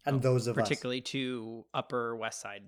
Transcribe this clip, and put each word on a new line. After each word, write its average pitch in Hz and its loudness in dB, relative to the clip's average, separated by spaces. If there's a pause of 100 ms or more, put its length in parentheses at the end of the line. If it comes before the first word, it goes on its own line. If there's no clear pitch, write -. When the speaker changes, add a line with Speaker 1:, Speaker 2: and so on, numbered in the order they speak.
Speaker 1:
And 139 4
Speaker 2:
Oh, - 4
Speaker 1:
those 127 6
of 120 2
us 113 4
Speaker 2:
particularly 127 0
to 117 -4
Upper 120 -2
West 113 -4
Side 101 -12